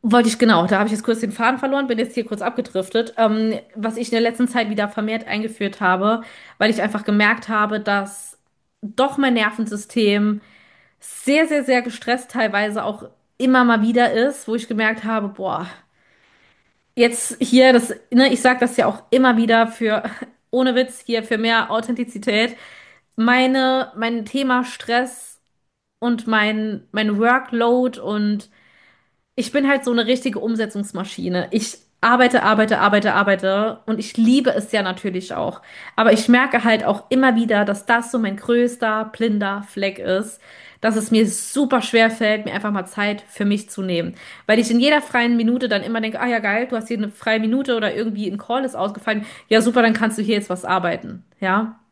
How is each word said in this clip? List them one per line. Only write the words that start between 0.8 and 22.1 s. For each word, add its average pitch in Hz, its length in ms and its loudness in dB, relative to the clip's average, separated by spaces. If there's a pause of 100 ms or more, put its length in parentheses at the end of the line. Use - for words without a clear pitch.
ich 208 60 -2
jetzt 214 100 -6
kurz 226 160 -2
den 208 120 -4
Faden 254 280 0
verloren, 277 280 -2
bin 226 120 -2
jetzt 226 160 -4
hier 226 100 -4
kurz 208 160 -8
abgedriftet. 226 760 -4
Ähm, 220 420 0 (160)
was 220 220 -6
ich 233 100 -6
in - 40 -6
der 226 100 2
letzten 233 260 0
Zeit 240 220 -2
wieder 208 200 -2
vermehrt 220 380 -6
eingeführt 214 520 -6
habe, 202 440 2 (340)
weil 214 140 2
ich 220 100 0
einfach 208 220 -4
gemerkt 208 460 2
habe, 214 300 -2
dass 202 600 -4 (420)
doch 254 360 -2
mein 262 180 2
Nervensystem 214 1040 0 (580)
sehr, 311 480 0
sehr, 294 160 0
sehr 247 180 2
gestresst 247 500 -6
teilweise 214 520 -2
auch - 220 -8 (320)
immer 254 260 4
mal 233 180 4
wieder 233 300 2
ist, 262 360 -2
wo 220 80 -2
ich 233 120 -6
gemerkt 220 360 -2
habe, 214 260 -2
boah, 185 380 -6 (1300)
jetzt 240 440 0
hier, 254 340 6
das, 240 200 2 (180)
ne, 262 200 6
ich 247 100 0
sag 247 180 2
das 240 180 0
ja - 100 2
auch - 240 -6
immer 254 260 4
wieder 226 300 4
für, 220 360 -2 (240)
<laughs> - 240 -18
ohne 254 240 0
Witz, 254 300 -2
hier 226 180 -4
für 226 140 -4
mehr 226 340 0
Authentizität, 233 840 -2 (600)